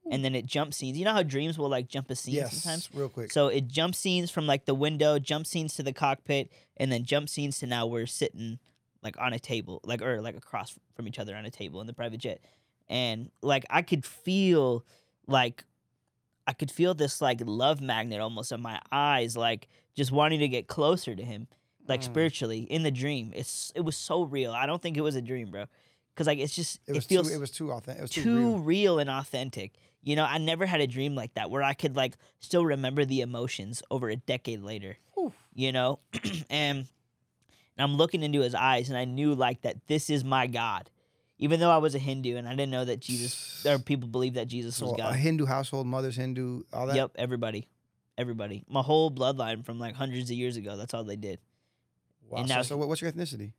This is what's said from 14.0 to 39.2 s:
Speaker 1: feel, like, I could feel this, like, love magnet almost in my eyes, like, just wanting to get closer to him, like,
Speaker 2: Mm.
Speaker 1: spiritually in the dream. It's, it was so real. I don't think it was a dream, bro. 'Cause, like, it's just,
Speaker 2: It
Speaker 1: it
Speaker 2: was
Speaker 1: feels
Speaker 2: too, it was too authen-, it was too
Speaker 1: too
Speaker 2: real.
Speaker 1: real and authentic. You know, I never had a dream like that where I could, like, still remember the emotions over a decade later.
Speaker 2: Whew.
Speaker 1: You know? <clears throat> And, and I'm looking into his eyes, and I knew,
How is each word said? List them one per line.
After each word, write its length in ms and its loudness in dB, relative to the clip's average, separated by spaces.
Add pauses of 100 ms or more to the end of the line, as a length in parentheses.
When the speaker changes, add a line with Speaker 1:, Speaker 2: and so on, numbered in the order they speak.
Speaker 1:
feel, 800 4 (420)
like, 380 2 (840)
I 60 -2
could 180 -4
feel 220 2
this, 280 0
like, 240 0
love 360 2
magnet 400 -2
almost 300 -6
in 100 -8
my 200 -8 (100)
eyes, 460 2
like, 300 0 (280)
just 160 0
wanting 280 4
to 80 4
get 200 -2
closer 480 2
to 80 -8
him, 240 -10 (400)
like, 140 0
Speaker 2:
Mm. 40 -8
Speaker 1:
spiritually 580 0
in 200 0
the 80 2
dream. 440 -2
It's, 400 -8
it 60 -2
was 160 -2
so 260 0
real. 300 0
I 120 0
don't 160 0
think 160 -4
it 40 2
was 140 2
a 60 -2
dream, 300 -6
bro. 140 -8 (500)
'Cause, 120 0
like, 120 2
it's 160 -2
just, 320 -4
Speaker 2:
It 40 -6
Speaker 1:
it 40 -2
Speaker 2:
was 100 -2
Speaker 1:
feels 240 6
Speaker 2:
too, 60 -2
it 40 -4
was 120 -6
too 160 -6
authen-, 300 -6
it 40 -10
was 100 -8
too 120 -4
Speaker 1:
too 320 6
Speaker 2:
real. 40 0
Speaker 1:
real 400 4
and 100 0
authentic. 680 -6 (240)
You 140 0
know, 100 4
I 140 0
never 260 2
had 160 2
a 60 4
dream 280 -2
like 200 -6
that 160 -4
where 120 0
I 120 2
could, 200 -2
like, 220 0 (220)
still 260 4
remember 400 2
the 160 2
emotions 680 -6
over 180 -2
a 60 -2
decade 480 -4
later. 340 -10 (160)
Speaker 2:
Whew. 200 -2 (200)
Speaker 1:
You 180 0
know? 280 2 (140)
<clears throat> 100 -6 (260)
And, 300 0
and 80 -8 (880)
I'm 200 2
looking 260 4
into 180 2
his 140 2
eyes, 340 4
and 80 -2
I 80 0
knew, 300 2